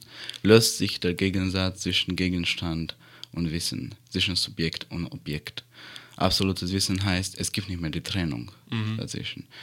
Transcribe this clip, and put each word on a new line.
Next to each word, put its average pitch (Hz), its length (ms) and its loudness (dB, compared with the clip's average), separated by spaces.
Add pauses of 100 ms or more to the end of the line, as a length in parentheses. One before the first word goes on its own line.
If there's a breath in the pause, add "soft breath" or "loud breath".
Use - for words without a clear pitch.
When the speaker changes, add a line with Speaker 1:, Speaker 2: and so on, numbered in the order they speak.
(440 loud breath)
Speaker 1:
löst 110 340 10
sich - 220 0
der 90 140 0
Gegensatz 92 680 0
zwischen 90 340 0
Gegenstand 85 800 -2 (380 loud breath)
und 82 180 0
Wissen, - 460 -4 (140)
zwischen 90 260 0
Subjekt - 540 -2
und 82 180 -4
Objekt. - 560 -8 (520 loud breath)
Absolutes 92 560 2
Wissen 95 320 0
heißt, 95 340 0
es - 140 -4
gibt 98 160 -4
nicht 90 120 -6
mehr 80 100 -2
die 82 100 -4
Trennung 76 500 -4 (200)
Speaker 2:
Mhm. 110 260 -2
Speaker 1:
dazwischen. - 500 -8 (160 loud breath)